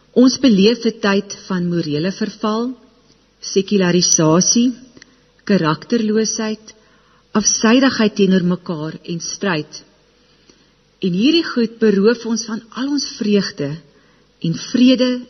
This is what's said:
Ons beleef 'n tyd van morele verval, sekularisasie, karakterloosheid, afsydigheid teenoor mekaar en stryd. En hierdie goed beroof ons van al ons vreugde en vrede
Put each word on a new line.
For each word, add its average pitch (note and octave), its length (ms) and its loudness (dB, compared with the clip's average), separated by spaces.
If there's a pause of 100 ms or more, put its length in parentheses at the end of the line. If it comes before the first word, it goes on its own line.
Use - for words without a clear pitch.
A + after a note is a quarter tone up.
(140)
Ons B3+ 260 4
beleef A3+ 460 4
'n A3+ 140 -4
tyd G3+ 380 -2 (100)
van F3 220 -4
morele E3 420 -4
verval, A3 680 -6 (600)
sekularisasie, F#3 1300 2 (720)
karakterloosheid, G#3+ 1300 -2 (560)
afsydigheid A3+ 840 2
teenoor F#3 280 2
mekaar F3 500 -4 (100)
en E3+ 160 -10
stryd. - 640 -6 (1160)
En F#3+ 120 -2
hierdie D4+ 340 0
goed A3+ 340 -4
beroof A3 460 2
ons A3+ 200 -4
van A3 240 -8
al B3+ 180 -6
ons C#4+ 200 -4 (100)
vreugde F#3+ 600 -2 (640)
en E3 140 -4
vrede B3 760 2